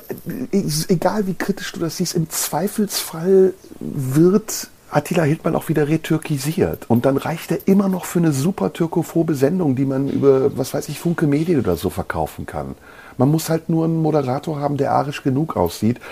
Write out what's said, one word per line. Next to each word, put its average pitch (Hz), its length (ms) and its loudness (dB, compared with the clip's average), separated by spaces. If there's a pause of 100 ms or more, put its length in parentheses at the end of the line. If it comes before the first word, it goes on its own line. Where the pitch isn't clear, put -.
(500)
äh, 196 60 0
äh, 190 80 2 (240)
egal 190 380 0
wie 185 80 -2
kritisch - 380 -4
du - 80 -8
das 165 180 -4
siehst, 180 160 -4
im 160 160 -2
Zweifelsfall 190 1200 0 (260)
wird 160 880 2 (220)
Attila 165 340 0
Hildmann 151 300 0
auch 143 140 -4
wieder 151 200 2
retürkisiert. 151 1000 -2
Und 117 160 4
dann 135 140 4
reicht 151 320 -6
er - 180 -2
immer 196 200 6
noch 185 180 -2
für 175 140 0
eine 165 120 4
super 175 400 0
türkophobe 165 640 0
Sendung, 139 420 2
die 139 80 0
man 135 240 -2
über, 131 480 4
was 131 160 -4
weiß 151 160 -4
ich, 147 100 -10
Funke 170 280 0
Medien 147 340 2
oder 92 160 0
so 90 140 -2
verkaufen - 560 -6
kann. 67 280 -8 (440)
Man 131 120 4
muss 160 200 0
halt 160 180 -2
nur 165 160 0
einen 165 160 0
Moderator 151 600 -2
haben, 143 180 -2
der 127 140 0
arisch 135 300 -2
genug 139 360 0
aussieht 107 420 0 (100)